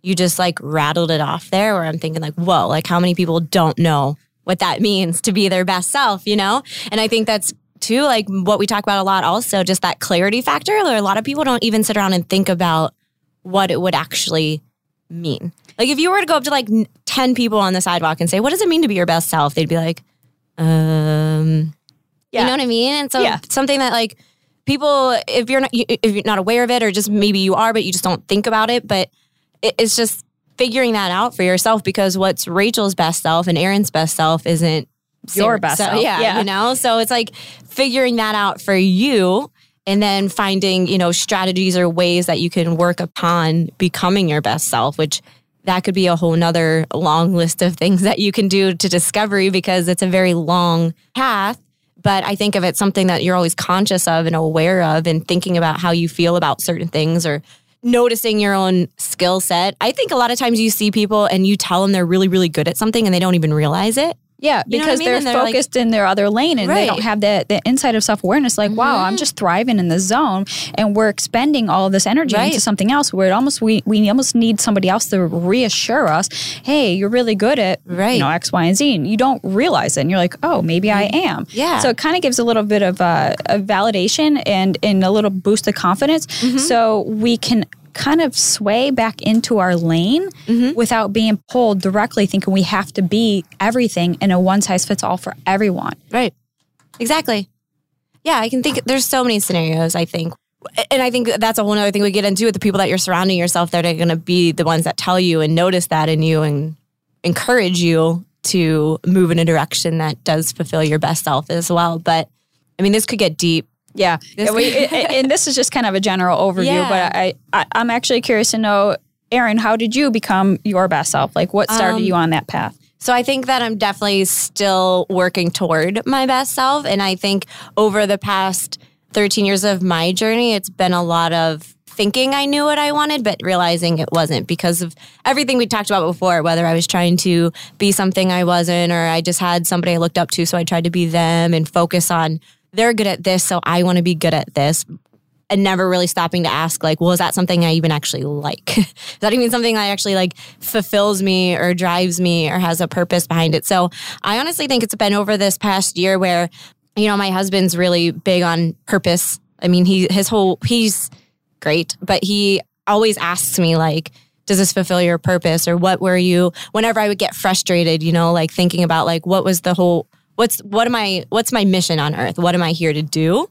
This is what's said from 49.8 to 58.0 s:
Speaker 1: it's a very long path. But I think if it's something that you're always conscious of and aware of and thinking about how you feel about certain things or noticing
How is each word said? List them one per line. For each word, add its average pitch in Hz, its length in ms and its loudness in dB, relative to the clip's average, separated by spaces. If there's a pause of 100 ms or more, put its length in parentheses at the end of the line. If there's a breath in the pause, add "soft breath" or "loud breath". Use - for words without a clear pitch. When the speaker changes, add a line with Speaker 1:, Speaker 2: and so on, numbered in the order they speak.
Speaker 1:
it's 180 160 0
a 185 40 0
very 185 260 2
long 170 600 0 (220)
path. 233 420 -2 (460)
But 196 200 2
I 202 120 -4
think 208 200 -2
if 180 80 2
it's 180 160 -2
something 196 280 0
that 175 160 0
you're 185 120 0
always 175 180 0
conscious 190 540 0
of 165 180 0
and 165 100 0
aware 160 460 0
of 160 240 0
and 165 220 0
thinking 180 280 0
about 165 240 0
how 175 120 0
you 170 180 0
feel 170 260 0
about 160 260 -2
certain 170 260 -4
things 165 400 0
or 147 160 -4 (400 soft breath)
noticing 233 560 2